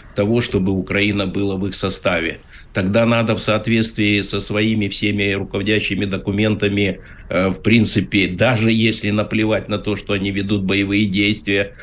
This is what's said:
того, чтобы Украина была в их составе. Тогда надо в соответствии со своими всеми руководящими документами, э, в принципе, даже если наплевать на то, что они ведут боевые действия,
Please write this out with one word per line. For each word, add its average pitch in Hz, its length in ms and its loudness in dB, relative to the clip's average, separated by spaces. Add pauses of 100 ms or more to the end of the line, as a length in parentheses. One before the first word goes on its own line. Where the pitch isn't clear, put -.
(160)
того, 110 240 2
чтобы 98 320 0
Украина 98 540 0
была 98 300 -2
в 95 100 -4
их 92 80 -6
составе. 87 640 -2 (320)
Тогда 107 340 2
надо 117 280 2
в 98 60 -2
соответствии 107 840 2
со 98 180 -4
своими 107 480 0
всеми 101 440 0
руководящими 101 760 -2
документами, 101 920 0 (280)
э, 92 200 0
в 92 140 -2
принципе, 101 640 2
даже 110 440 2
если 110 380 0
наплевать 104 580 0
на 104 100 -2
то, 101 180 -2
что - 180 -4
они 98 160 -2
ведут 98 340 -2
боевые 101 420 2
действия, 98 760 0